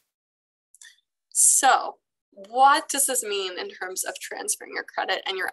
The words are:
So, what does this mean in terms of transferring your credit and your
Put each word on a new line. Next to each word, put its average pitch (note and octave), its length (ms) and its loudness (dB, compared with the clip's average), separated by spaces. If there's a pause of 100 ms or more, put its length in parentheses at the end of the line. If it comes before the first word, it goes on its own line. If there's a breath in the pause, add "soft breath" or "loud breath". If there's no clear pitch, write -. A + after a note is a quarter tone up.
(1300 loud breath)
So, - 680 4 (360)
what C4 560 4
does C#4 180 0
this B3 180 -2
mean G3 340 -6
in G3+ 100 -8
terms F#3 360 -10
of - 160 -8
transferring - 540 -8
your - 100 -8
credit - 420 -4
and F#3+ 100 -4
your F#3 160 -6